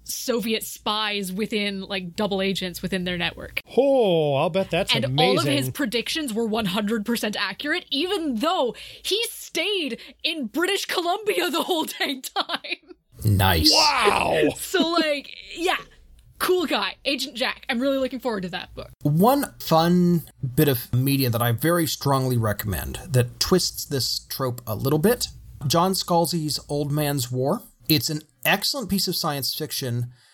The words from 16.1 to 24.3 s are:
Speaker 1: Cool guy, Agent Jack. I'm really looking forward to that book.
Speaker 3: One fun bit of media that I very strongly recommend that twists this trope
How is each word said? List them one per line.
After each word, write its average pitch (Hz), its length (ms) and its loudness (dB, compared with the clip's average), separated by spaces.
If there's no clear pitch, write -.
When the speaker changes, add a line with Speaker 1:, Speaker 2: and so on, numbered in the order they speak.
Speaker 1:
Cool 359 260 2
guy, 202 380 -2
Agent 269 320 -4
Jack. 220 320 -4
I'm 254 100 0
really 269 200 2
looking 254 220 -2
forward 214 220 -2
to 185 60 -6
that - 260 -10
book. - 160 -14
Speaker 3:
One 196 580 4
fun 175 640 4
bit 156 100 6
of 131 260 0
media 131 380 2
that 117 100 0
I 120 120 2
very 165 340 2
strongly 131 500 2
recommend 104 640 -2
that 123 300 2
twists - 480 0
this - 320 -4
trope 123 380 -4